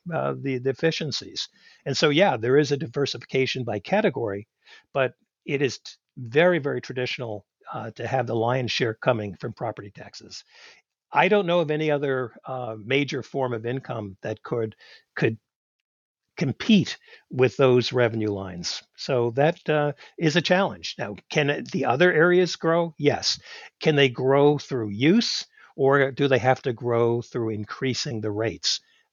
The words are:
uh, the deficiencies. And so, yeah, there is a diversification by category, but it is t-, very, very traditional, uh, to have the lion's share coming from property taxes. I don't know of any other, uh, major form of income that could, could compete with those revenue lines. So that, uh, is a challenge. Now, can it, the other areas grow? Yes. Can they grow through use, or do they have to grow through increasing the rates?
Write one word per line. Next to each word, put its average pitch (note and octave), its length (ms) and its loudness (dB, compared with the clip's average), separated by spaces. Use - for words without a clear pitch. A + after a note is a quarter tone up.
uh, C#3 260 -2
the C3 220 -4
deficiencies. C3+ 880 -4
And C#3 100 -2
so, D3+ 140 2
yeah, D3+ 280 2
there A#2+ 200 2
is D3 140 2
a C#3+ 60 -2
diversification C3 880 -4
by G#2+ 160 -4
category, A#2+ 680 -2
but C3 200 0
it C#3+ 160 -2
is B2+ 160 -2
t-, - 140 -18
very, D3 400 2
very C3+ 240 -2
traditional, B2 640 -8
uh, A2+ 200 -10
to A#2 160 -8
have B2 200 0
the A#2+ 80 -2
lion's A#2+ 360 0
share A2+ 240 -2
coming G#2+ 400 0
from A#2+ 180 -10
property G#2 380 -8
taxes. - 520 -20
I D3 140 2
don't G3+ 180 2
know E3+ 140 2
of D3+ 120 -2
any D3+ 200 0
other, C3+ 420 -2
uh, B2 400 -8
major C3+ 400 0
form C3 300 -4
of A2 120 -6
income A#2 580 -6
that A2 180 -6
could, A2 340 -4
could D3 220 0
compete E3 640 2
with B2+ 280 2
those B2+ 360 4
revenue A2+ 380 0
lines. F#2 500 -8
So A#2+ 360 -2
that, C#3+ 380 0
uh, D3 220 2
is D3+ 180 2
a E3+ 60 4
challenge. D#3+ 560 0
Now, G#2 180 -8
can D3 220 2
it, D#3 200 -6
the C3+ 140 -2
other C#3+ 260 4
areas F3 440 4
grow? E3 420 0
Yes. - 420 0
Can D#3+ 160 2
they C#3 140 6
grow C#3 480 4
through A#2+ 320 -4
use, D3+ 560 2
or C3+ 360 4
do C#3+ 160 0
they C3 120 4
have B2+ 240 2
to B2+ 100 -2
grow A#2 480 0
through A#2 280 -6
increasing A2+ 720 -4
the G#2+ 100 -4
rates? G#2 480 -4